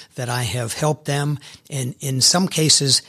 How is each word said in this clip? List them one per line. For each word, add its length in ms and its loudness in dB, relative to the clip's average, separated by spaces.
that 160 -6
I 120 -2
have 300 -4
helped 320 -2
them, 340 -2
and 320 -6
in 220 -2
some 260 4
cases 600 2